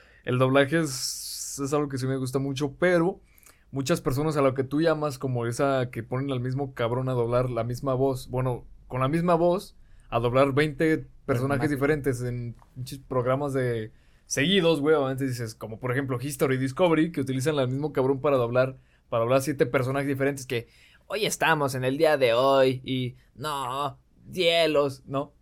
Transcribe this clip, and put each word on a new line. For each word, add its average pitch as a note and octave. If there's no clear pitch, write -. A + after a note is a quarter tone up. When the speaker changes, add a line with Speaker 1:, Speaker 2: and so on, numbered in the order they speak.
Speaker 1:
el B2+
doblaje C3+
es, -
es C#3
algo D3
que C3+
sí B2+
me C3+
gusta C3
mucho, C#3
pero F3
muchas C#3
personas D3
a C#3+
lo C3+
que C3
tú C#3+
llamas D3+
como B2
esa C3
que A#2
ponen C3+
al B2+
mismo C3
cabrón B2
a C3
doblar B2
la A#2
misma B2
voz, C3
bueno, B2+
con B2+
la C3
misma E3+
voz, F3
a A#2
doblar B2+
veinte D#3
personajes C3+
Speaker 2:
Personajes. -
Speaker 1:
diferentes C#3
en A#2+
pinches C3
programas C3
de A#2+
seguidos, E3
güey, D3+
obviamente C3+
dices, A#2+
como A2
por B2
ejemplo B2+
History C#3
Discovery, D#3
que D3
utilizan C3+
al C3
mismo C#3
cabrón C3
para C#3
doblar, B2+
para A#2
doblar B2+
siete D3+
personajes C3+
diferentes C#3
que, A#2+
"Hoy G#3+
estamos D3
en B2+
el C3+
día D#3
de B2
hoy", C3
y, B2+
"No, C3+
cielos", D#3+
¿no? C#3